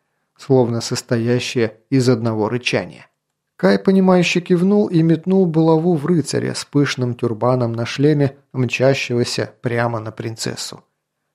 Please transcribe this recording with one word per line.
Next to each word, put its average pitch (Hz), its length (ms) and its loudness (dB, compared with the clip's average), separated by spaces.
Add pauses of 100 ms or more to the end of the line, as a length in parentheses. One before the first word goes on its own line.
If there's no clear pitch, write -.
(380)
словно 120 440 0
состоящее 120 960 -2 (120)
из 131 180 2
одного 113 420 0
рычания. 113 580 -4 (500)
Кай, 196 200 2
понимающе 185 640 2
кивнул 185 480 2
и 165 140 2
метнул 165 440 2
булаву 160 500 2
в 143 100 -4
рыцаря 139 500 -2
с - 80 -8
пышным 127 500 -2
тюрбаном 120 600 -2
на 117 120 -4
шлеме, 143 520 0 (160)
мчащегося 123 1080 -2
прямо 117 380 -2
на 110 120 -10
принцессу. - 720 -10 (540)